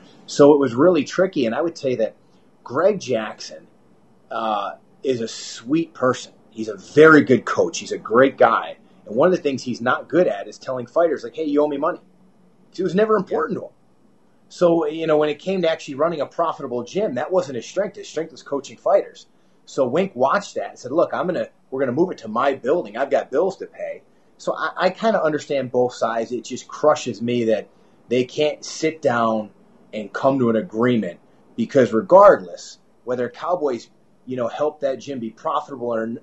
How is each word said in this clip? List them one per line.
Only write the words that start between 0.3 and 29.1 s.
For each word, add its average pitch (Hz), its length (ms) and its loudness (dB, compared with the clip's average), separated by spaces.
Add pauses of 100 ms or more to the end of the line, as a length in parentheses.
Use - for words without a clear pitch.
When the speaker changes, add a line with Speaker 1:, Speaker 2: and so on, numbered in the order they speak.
Speaker 1:
it 143 40 4
was 127 160 0
really 156 280 4
tricky. 180 420 0
And 110 100 0
I 143 60 -2
would 170 160 -4
say 127 200 -2
that 110 180 -2 (480)
Greg 175 360 0
Jackson, 110 680 -6 (640)
uh, 107 400 -2 (320)
is 127 180 -2
a 113 60 -6
sweet - 640 -6
person. - 400 -2 (180)
He's 110 180 -8
a 101 80 -8
very 151 460 8
good 117 220 4
coach. - 340 0
He's 101 140 -10
a 92 60 -6
great 120 380 4
guy. 101 400 2 (280)
And 104 100 -10
one 156 160 4
of 180 60 2
the - 60 -6
things 139 200 -4
he's 113 180 -6
not 135 280 -2
good 165 180 4
at 101 200 -6
is - 120 -18
telling 127 280 -8
fighters, 160 360 0
like, 117 120 -12
"Hey, 160 100 -6
you 147 180 2
owe 151 40 2
me 143 100 -6
money." 160 220 -4 (800)
It 180 60 -4
was 170 120 -2
never 214 220 2
important 190 400 -4
Speaker 2:
Yeah. - 40 -10
Speaker 1:
to - 60 -14
him. - 40 -20 (800)
So, 170 380 2
you 160 200 -6
know, 151 100 4
when 151 120 2
it 147 100 -6
came 190 240 -4
to 160 60 2
actually 156 260 -6
running 156 260 0
a 127 40 -4
profitable 131 580 -4
gym, 170 320 -4
that 151 160 -6
wasn't 143 260 0
his 110 80 -8
strength. 196 320 -6
His - 100 -14
strength 160 240 -8
was 123 120 -20
coaching 135 340 -8
fighters. - 500 -2 (380)
So 135 220 -2
Wink 175 280 -2
watched 143 400 0
that 101 160 -6
and - 80 -20
said, 123 120 -12
"Look, 165 220 0
I'm 139 140 -4
gonna, 139 220 -4 (220)
we're 135 100 -4
gonna 127 100 -2
move 165 200 0
it - 80 -14
to 117 80 -16
my 123 280 0
building. 117 420 -4
I've 131 140 -4
got 117 200 -2
bills 165 260 0
to 95 100 -14
pay." 85 360 -14 (340)
So - 180 -6
I, 156 220 -6
I 180 140 2
kinda 202 320 -2
understand 143 480 -4
both 123 220 0
sides. 113 380 -4
It 113 140 -6
just - 220 -12
crushes 135 540 0
me 120 240 0
that 107 220 0 (400)
they 123 180 2
can't 147 400 -2
sit - 360 -4
down 113 500 0 (420)